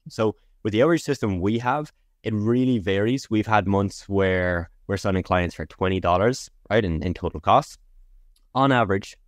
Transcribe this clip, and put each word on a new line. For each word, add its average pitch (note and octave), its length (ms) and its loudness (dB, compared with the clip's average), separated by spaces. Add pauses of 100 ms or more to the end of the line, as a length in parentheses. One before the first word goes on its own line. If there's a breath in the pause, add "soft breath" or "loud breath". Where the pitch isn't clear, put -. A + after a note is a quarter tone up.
So A2 280 -2 (260)
with A2 100 -2
the A2 120 4
outreach E3 180 2
system G#2+ 380 -2
we G#2+ 180 0
have, C3 340 -4 (300)
it A2 100 -4
really A#2+ 460 2
varies. G#2 500 -2
We've G#2+ 160 0
had G#2 220 0
months G2 420 -2
where F#2 640 0 (160)
we're G2 120 -4
signing F#2+ 260 -2
clients F2+ 320 0
for D#2+ 100 -10
twenty F#2+ 320 -2
dollars, F2+ 500 0 (220)
right, A2 140 2
in, E2 180 -2
in F2+ 100 -2
total E2 280 -6
costs. A#2+ 360 2 (800)
On C3+ 160 2
average, G2 460 0 (120)